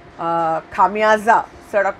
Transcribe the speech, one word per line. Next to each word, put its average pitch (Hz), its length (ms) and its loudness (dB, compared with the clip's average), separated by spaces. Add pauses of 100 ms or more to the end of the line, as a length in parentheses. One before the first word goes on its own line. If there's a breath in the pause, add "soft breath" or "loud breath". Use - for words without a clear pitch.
(200)
आ, 165 400 -2 (120)
खामियाजा 214 720 2 (280)
सड़क 196 280 -2